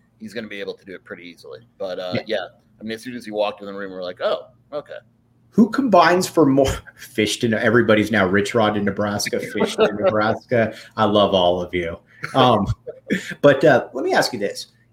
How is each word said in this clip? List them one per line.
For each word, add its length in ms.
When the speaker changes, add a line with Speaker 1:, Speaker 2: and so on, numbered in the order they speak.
Speaker 1:
he's 160
gonna 140
be 120
able 140
to 100
do 100
it 80
pretty 220
easily. 360
But, 200
uh, 160
Speaker 2:
Yeah. 120
Speaker 1:
yeah, 200
I 40
mean, 100
as 100
soon 140
as 80
he 60
walked 320
in 40
the 60
room, 180
we're 140
like, 160
"Oh, 280
okay." 260
Speaker 2:
Who 200
combines 580
for 160
more 220
<laughs> 300
Fish 440
to, 80
everybody's 480
now 160
Rich 280
Rod 200
to 80
Nebraska, 580
Fish 360
to 160
Speaker 1:
<laughs> 60
Speaker 2:
Nebraska. 760
I 100
love 280
all 280
of 120
you. 240
Um, 320
<laughs> 360
but, 240
uh, 300
let 100
me 80
ask 220
you 40
this. 300